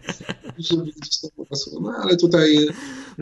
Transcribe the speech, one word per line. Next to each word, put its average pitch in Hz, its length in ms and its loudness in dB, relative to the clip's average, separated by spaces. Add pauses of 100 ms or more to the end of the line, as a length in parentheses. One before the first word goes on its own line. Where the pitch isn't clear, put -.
(580)
żeby 165 240 -2 (180)
gdzieś - 200 -6
tam 156 160 -10
urosło. - 440 -10
No, 202 120 -6 (100)
ale 180 140 4
tutaj, 156 520 6 (540)